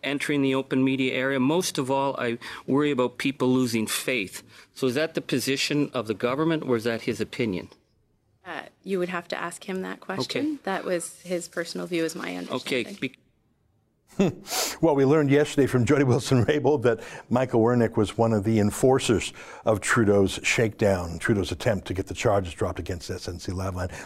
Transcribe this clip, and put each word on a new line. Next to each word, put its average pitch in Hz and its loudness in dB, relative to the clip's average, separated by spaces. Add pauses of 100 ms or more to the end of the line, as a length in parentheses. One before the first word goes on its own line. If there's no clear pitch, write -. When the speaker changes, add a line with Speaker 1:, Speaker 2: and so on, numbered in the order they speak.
Speaker 1:
entering 143 -2
the 135 2
open 135 0
media 131 0
area. 135 -2
Most 156 0
of 131 -4
all, 135 0
I 120 -2 (280)
worry 147 2
about 123 0
people 131 0
losing 117 2
faith." 110 -4 (320)
So - -2
is 123 0
that 156 0
the 160 -2
position 139 -2
of 117 -2
the 110 -2
government, 151 0
or 127 2
is 110 -2
that 113 -2
his 113 -4
opinion? 101 -4 (800)
Speaker 2:
Uh, 165 -10 (200)
you 190 -4
would 180 -2
have 175 -8
to - -6
ask - -10
him 190 -6
that 185 -10
question. 254 -4
Speaker 1:
Okay. 302 -4
Speaker 2:
That 190 -4
was 170 -4
his 175 -6
personal 175 -8
view, 170 -2
is 160 -6
my - -8
understanding. 127 -4
Speaker 1:
Okay. - -18
Be- - -8 (1000)
Speaker 3:
<laughs> 180 4 (480)
Well, 160 6
we 139 6
learned 147 4
yesterday 143 4
from 123 2
Jody 147 4
Wilson-Raybould 127 2
that 117 4 (280)
Michael 123 2
Wernick 117 4
was 104 2
one 113 4
of 104 2
the 110 4
enforcers 123 2 (340)
of 110 2
Trudeau's 101 4
shakedown, 98 0
Trudeau's 98 0
attempt 98 -2
to 98 -4
get 95 -6
the 95 -10
charges 98 0
dropped 90 -4
against 90 -8
S 90 -10
N 87 -10
C - -8
Lavalin. 92 -6 (160)